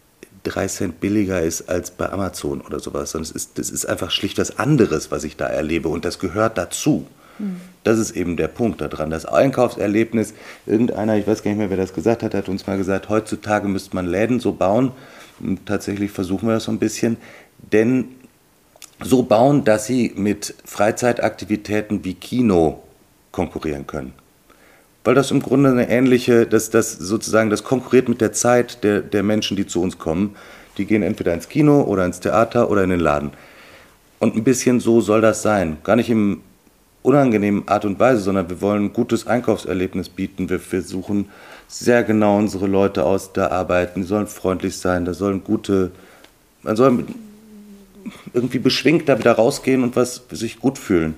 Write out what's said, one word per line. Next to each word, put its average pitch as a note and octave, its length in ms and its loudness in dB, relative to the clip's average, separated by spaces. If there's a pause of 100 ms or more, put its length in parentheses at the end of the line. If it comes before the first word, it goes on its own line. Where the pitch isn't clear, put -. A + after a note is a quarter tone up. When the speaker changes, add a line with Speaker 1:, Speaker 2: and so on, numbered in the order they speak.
(440)
Speaker 1:
drei F#2+ 240 -4
Cent F#2 320 -6
billiger G2 420 0
ist - 280 -4
als F2+ 220 -4
bei - 200 -6
Amazon D2+ 500 -6
oder D2 180 -8
sowas, - 320 -8
sondern D#2+ 180 -6
es - 60 -14
ist, - 220 -12
das - 140 -8
ist - 140 -8
einfach F#2+ 260 -6
schlicht - 260 -6
was F#2 220 -4
anderes, A2 520 2
was D2+ 120 -4
ich D#2 120 -8
da C2+ 120 -4
erlebe D#2 420 -2
und D#2+ 160 -4
das F2 140 -6
gehört G#2 380 -2
dazu. - 500 -2 (320)
Speaker 2:
Mhm. G3 180 -8 (260)
Speaker 1:
Das A2 140 4
ist A2 140 -2
eben F2 260 -4
der D#2 100 -2
Punkt A2+ 320 -4
da D2+ 80 -6
dran. D#2 220 -6
Das D#2+ 160 -6
Einkaufserlebnis, A2 1080 0 (340)
irgendeiner, A2 500 0
ich G2 100 -2
weiß G#2+ 160 0
gar G#2 80 -2
nicht G#2 60 -2
mehr, G#2 120 -2
wer F#2+ 80 -2
das F#2 160 -4
gesagt A2 300 0
hat, A2 120 -4
hat G2 120 -4
uns F#2+ 200 -6
mal G2 100 -2
gesagt, F#2+ 320 -2
heutzutage G#2+ 580 -2
müsste F#2+ 280 -4
man F#2 120 -2
Läden A2 320 0
so G2 140 0
bauen. A2+ 380 2 (480)
Und - 260 -6
tatsächlich G2+ 460 -4
versuchen F#2+ 360 -4
wir A2+ 80 2
das A2 100 -2
so A2 60 -6
ein G#2+ 80 -4
bisschen, A2+ 380 -2 (540)
denn A#2 380 2 (920)
so A#2+ 220 4
bauen, C3 400 4
dass G#2+ 240 2
sie B2 280 0
mit G2 380 -2 (120)
Freizeitaktivitäten G#2 1400 -2
wie F#2 100 -6
Kino F#2 720 2 (480)
konkurrieren D2+ 560 -6
können. C2+ 260 -10 (920)
Weil B2 100 4
das C#3 160 2
im C#3 100 2
Grunde C3+ 300 4
eine B2 180 2
ähnliche, B2 560 4
das, A2+ 240 0
das A2 220 2
sozusagen, G#2+ 580 0
das G2+ 140 0
konkurriert B2+ 460 2
mit A#2 100 0
der G#2+ 140 2
Zeit A#2+ 500 0
der, G#2 160 2
der G#2 240 -2
Menschen, G#2+ 320 0
die F#2+ 100 -2
zu - 160 -2
uns F#2 160 -2
kommen. F#2+ 380 -2 (420)
Die G2+ 80 -4
gehen G#2+ 180 2
entweder F2 300 0
ins - 140 -6
Kino D3 360 4
oder F#2+ 220 0
ins F2+ 140 -4
Theater A2+ 500 2
oder G2+ 140 4
in F#2 60 0
den F2+ 100 0
Laden. D2 320 0 (880)
Und A2 160 0
ein A2 80 -2
bisschen B2 380 2
so A2+ 180 4
soll G#2+ 220 4
das G#2+ 200 2
sein. F2+ 440 0
Gar G2+ 100 2
nicht A#2 140 2
im G#2 320 0 (600)
unangenehmen A2 680 2
Art G#2 160 0
und G2 120 -2
Weise, A#2 220 4
sondern F#2+ 300 -2
wir F2 100 -8
wollen G2+ 260 0
ein F#2+ 80 -4
gutes A#2+ 320 -2
Einkaufserlebnis F#2+ 840 -2
bieten. F#2 400 -6
Wir F2+ 100 -2
versuchen F#2+ 720 -4 (400)
sehr A#2+ 340 2
genau G#2 340 4
unsere G2 300 0
Leute G2 380 2
aus, F#2+ 260 0
die - 80 -4
da F#2+ 120 2
arbeiten. F2+ 500 -2
Die F2 60 -6
sollen G#2 200 -2
freundlich F#2 500 -4
sein, F2+ 280 0
da F2+ 80 -4
sollen G2 320 -4
gute, G2 460 0 (720)
man A2 140 -4
soll B2 300 4 (1300)
irgendwie B2 260 -2
beschwingt D3+ 480 2
da C3 100 4
wieder A#2 160 4
rausgehen C3 500 2
und A#2+ 120 -2
was - 360 -2
sich - 280 -8
gut C3+ 180 0
fühlen. E2 400 0